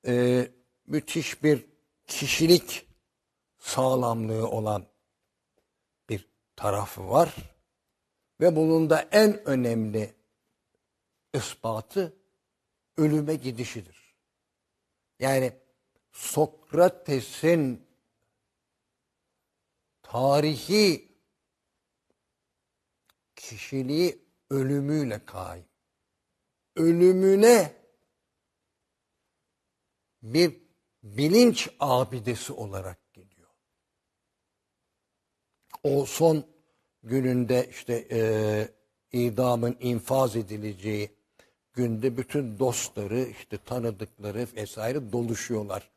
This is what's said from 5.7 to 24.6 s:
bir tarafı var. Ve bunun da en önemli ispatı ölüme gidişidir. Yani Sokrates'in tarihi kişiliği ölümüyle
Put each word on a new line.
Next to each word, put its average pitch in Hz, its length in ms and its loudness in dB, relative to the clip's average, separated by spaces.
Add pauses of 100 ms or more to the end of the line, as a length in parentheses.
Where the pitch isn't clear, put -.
bir 101 200 -8 (260)
tarafı 101 540 -6
var. 151 260 2 (1040)
Ve 165 140 4
bunun 160 340 2
da 156 120 4
en 208 460 2
önemli 113 680 -2 (1200)
ispatı 120 840 -6 (800)
ölüme 151 380 2
gidişidir. 120 800 -10 (1040)
Yani 131 340 0 (580)
Sokrates'in 151 1800 0 (2250)
tarihi 151 1120 2 (2250)
kişiliği 135 920 -4 (240)
ölümüyle 139 760 -2